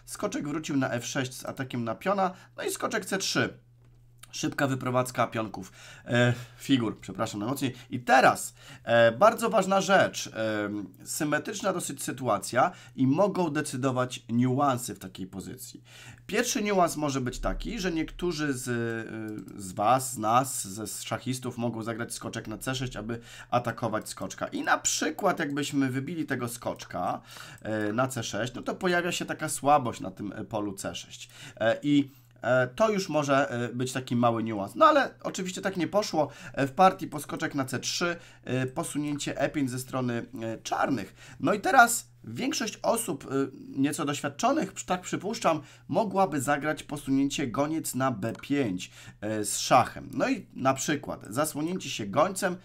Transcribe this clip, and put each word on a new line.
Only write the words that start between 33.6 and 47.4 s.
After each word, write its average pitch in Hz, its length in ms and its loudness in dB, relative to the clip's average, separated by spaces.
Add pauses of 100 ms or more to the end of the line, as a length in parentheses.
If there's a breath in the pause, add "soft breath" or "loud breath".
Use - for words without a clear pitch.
być 123 240 -4
taki 127 240 -2
mały 117 260 4
niuans. 104 320 -4
No 311 120 6
ale 294 360 6
oczywiście - 380 -6
tak 190 160 -4
nie 165 120 0
poszło. 165 400 2 (240 loud breath)
E, 139 140 0
w 135 60 -4
partii 185 340 6
poskoczek 151 480 -6
na 139 100 0
C 123 140 -2
trzy, 170 380 -2 (280 loud breath)
e, 131 220 -2
posunięcie 143 720 -4
E 147 100 2
pięć 147 220 -2
ze 127 80 -6
strony, 123 480 -2 (160)
e, 113 160 -6
czarnych. - 800 -2
No 175 140 2
i 202 60 -2
teraz 247 480 6 (160)
większość 214 580 -4
osób, 185 420 0
e, - 40 -12 (520)
nieco 151 240 0
doświadczonych, 151 680 0
przy-, - 140 -12
tak 180 140 -2
przypuszczam, 180 600 -2 (280 loud breath)
mogłaby 190 520 2
zagrać 147 420 0
posunięcie 139 640 0